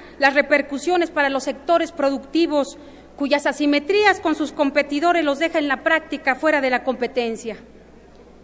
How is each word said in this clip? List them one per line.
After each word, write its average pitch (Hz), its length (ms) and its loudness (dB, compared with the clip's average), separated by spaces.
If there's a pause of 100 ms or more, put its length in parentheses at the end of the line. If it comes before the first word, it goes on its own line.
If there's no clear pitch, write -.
(200)
las 277 160 4
repercusiones 294 760 0
para 285 160 2
los 277 160 -2
sectores 330 480 0
productivos, 285 840 0 (400)
cuyas 285 280 0
asimetrías 302 760 2
con 311 140 0
sus 302 180 -4
competidores 294 720 0
los 285 140 0
deja 330 200 0
en 294 80 -2
la 269 160 -2
práctica 320 520 0
fuera 302 260 2
de 262 80 0
la 247 160 -2
competencia. 233 720 -4 (880)